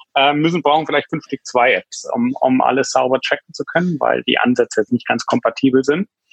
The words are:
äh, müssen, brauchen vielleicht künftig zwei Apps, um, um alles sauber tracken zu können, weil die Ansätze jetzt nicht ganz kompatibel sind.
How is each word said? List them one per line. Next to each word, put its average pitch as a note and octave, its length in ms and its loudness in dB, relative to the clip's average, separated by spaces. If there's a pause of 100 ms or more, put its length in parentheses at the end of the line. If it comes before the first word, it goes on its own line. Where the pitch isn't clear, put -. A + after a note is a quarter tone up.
(140)
äh, C#3+ 180 4
müssen, D#3+ 280 0
brauchen D3 240 2
vielleicht D3 240 -2
künftig - 340 -8
zwei B2 300 2
Apps, - 400 -6
um, A#2+ 260 -2
um B2+ 220 2
alles B2+ 280 0
sauber C3 320 0
tracken - 320 -6
zu C#3 100 -10
können, F3 360 -2
weil - 240 0
die - 160 0
Ansätze A#2+ 420 0
jetzt - 100 -4
nicht A#2+ 160 -2
ganz A#2 180 -4
kompatibel B2 580 0
sind. E3 240 -2 (260)